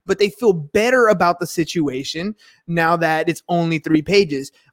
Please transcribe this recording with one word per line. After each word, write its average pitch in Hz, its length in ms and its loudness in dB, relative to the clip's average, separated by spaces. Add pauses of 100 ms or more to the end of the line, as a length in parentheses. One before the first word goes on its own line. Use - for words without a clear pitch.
But 190 120 -2
they 208 120 2
feel 233 220 2
better 220 540 2
about 175 320 2
the 175 80 -4
situation 156 880 -6 (320)
now 170 300 0
that 160 320 -2
it's 160 180 -6
only 170 320 0
three 156 220 0
pages. 147 500 0 (220)